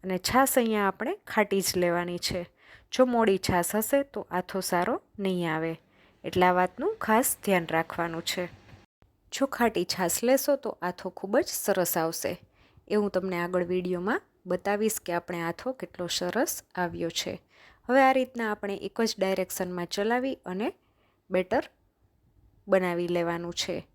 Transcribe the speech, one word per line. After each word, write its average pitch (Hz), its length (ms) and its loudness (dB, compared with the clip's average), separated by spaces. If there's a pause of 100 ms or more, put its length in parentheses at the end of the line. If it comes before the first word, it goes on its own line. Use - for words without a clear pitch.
અને 185 140 -2
છાશ 262 400 4
અહીંયા 214 320 2
આપણે 285 260 -4 (160)
ખાટી 196 360 2
જ 180 160 0
લેવાની 175 440 -2
છે. 175 140 -4 (520)
જો 254 180 6
મોડી 214 340 4
છાશ 175 300 2
હશે 220 280 2
તો - 160 -10 (100)
આથો 185 300 -4
સારો 180 320 0 (260)
નહીં 185 340 0
આવે, 160 180 -2 (540)
એટલે 180 220 2
આ 180 120 6
વાતનું 240 340 0 (120)
ખાસ 220 260 4 (140)
ધ્યાન 180 300 2
રાખવાનું 165 560 -2
છે. 180 140 -4 (880)
જો 269 240 0
ખાટી 214 380 2
છાશ 175 240 0 (100)
લેશો 269 280 4
તો 247 140 -6 (180)
આથો 180 220 -8
ખૂબ 196 280 -8
જ 349 160 0
સરસ 185 480 0
આવશે. 165 300 -2 (600)
એ 214 80 4
હું 208 100 0
તમને 185 300 -2
આગળ 175 320 0
વીડિયોમાં 180 520 -2 (220)
બતાવીશ 208 540 0
કે 170 180 -4
આપણે 170 300 -6
આથો 247 320 -6
કેટલો 180 280 -8 (100)
સરસ 208 360 -2 (280)
આવ્યો 170 280 -4
છે. - 240 -6 (540)
હવે 254 160 6
આ 262 160 6
રીતના 233 320 -2
આપણે 202 260 -6 (100)
એક - 200 -2
જ - 100 0
ડાયરેક્શનમાં 185 800 -2
ચલાવી 247 420 0 (140)
અને 202 160 -2 (640)
બેટર 185 340 0 (1000)
બનાવી 175 520 2
લેવાનું 170 460 -2
છે. 175 120 -4 (180)